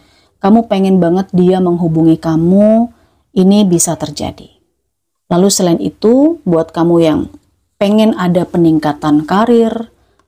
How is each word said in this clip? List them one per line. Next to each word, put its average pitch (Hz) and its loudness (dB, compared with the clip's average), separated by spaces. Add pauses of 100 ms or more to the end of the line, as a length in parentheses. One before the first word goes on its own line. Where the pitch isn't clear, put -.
(420)
kamu 226 2
pengen 190 0
banget 175 -2
dia 185 0
menghubungi 165 0
kamu, 196 0 (480)
ini 196 4
bisa 175 0
terjadi. - -12 (720)
Lalu 180 2
selain 175 -2
itu, 269 0
buat 165 -2
kamu 170 0 (100)
yang 151 0 (580)
pengen 214 0
ada 180 -2
peningkatan 156 -2
karir, 226 0 (340)